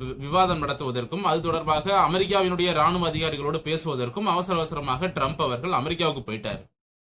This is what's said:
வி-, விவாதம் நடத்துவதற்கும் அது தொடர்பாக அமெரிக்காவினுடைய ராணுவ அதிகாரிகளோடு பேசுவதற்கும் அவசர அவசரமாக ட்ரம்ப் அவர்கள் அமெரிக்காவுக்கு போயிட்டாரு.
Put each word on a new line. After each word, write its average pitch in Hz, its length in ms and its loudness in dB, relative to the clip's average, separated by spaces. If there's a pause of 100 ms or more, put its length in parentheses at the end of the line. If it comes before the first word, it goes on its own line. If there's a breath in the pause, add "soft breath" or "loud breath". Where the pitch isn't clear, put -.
வி-, 131 140 -8
விவாதம் 160 500 2
நடத்துவதற்கும் 131 560 -4
அது 165 180 2
தொடர்பாக 160 580 0
அமெரிக்காவினுடைய 180 720 2
ராணுவ 165 380 4
அதிகாரிகளோடு 156 500 -2
பேசுவதற்கும் 151 640 -2
அவசர 180 320 0
அவசரமாக 151 500 -2
ட்ரம்ப் - 340 -2
அவர்கள் 135 300 -2
அமெரிக்காவுக்கு 156 600 -2
போயிட்டாரு. 107 420 -8 (300)